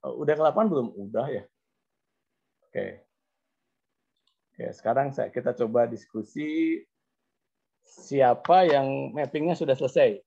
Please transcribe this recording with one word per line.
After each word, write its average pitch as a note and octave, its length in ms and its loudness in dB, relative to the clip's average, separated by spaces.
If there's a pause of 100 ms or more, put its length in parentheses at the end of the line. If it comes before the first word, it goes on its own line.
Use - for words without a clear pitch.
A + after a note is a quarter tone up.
Eh, B2+ 80 -8
udah D3 200 -2
ke D#3 120 0
lapangan G#3+ 240 2
belum? B2+ 160 0 (240)
Udah A#2 160 -4
ya. G#2+ 160 -8 (1300)
Oke. G2 320 -10 (1500)
Oke, A#2 140 -12 (100)
sekarang C#3 400 -2
saya, G#2+ 160 -4
kita B2 240 -4
coba A#2 320 0
diskusi D3+ 960 -6 (960)
siapa C3+ 880 2
yang C#3 480 0
mappingnya D3+ 420 -2
sudah C#3 160 0
selesai. B2+ 540 2